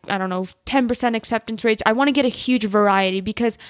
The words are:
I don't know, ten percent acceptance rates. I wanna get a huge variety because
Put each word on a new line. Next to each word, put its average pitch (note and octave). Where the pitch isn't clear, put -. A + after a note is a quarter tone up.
I G3+
don't F#3+
know, F#3
ten C4
percent A#3+
acceptance A3+
rates. A3
I A3
wanna C4+
get C#4
a B3+
huge B3
variety G3
because G#3+